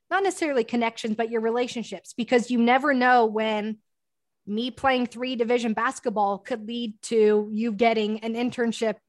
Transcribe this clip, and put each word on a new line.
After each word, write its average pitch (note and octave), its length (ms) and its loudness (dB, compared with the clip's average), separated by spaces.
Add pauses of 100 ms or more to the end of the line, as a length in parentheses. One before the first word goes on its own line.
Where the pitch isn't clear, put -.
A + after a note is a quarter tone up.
not F#4+ 140 0
necessarily D4+ 400 0
connections, A3+ 520 -2
but A3+ 140 -2
your A3+ 120 -2
relationships, A3+ 720 -4
because A#3+ 360 0
you B3 80 0
never B3+ 380 4
know B3 320 6
when G#3+ 500 -2 (680)
me A3+ 240 -4
playing B3+ 340 2
three B3+ 300 -6
division A#3 380 0
basketball G#3 640 -2
could G#3+ 280 -8
lead A#3+ 360 -8
to G#3+ 480 4
you A3+ 200 -2
getting A3 500 0
an A3+ 120 -6
internship A#3 640 -2 (140)